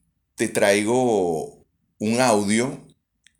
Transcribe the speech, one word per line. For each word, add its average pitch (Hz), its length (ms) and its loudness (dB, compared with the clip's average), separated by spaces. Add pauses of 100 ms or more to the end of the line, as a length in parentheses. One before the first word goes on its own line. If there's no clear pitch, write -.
(360)
te 113 120 -2
traigo 104 1160 0 (320)
un 113 240 -2
audio 113 640 0 (540)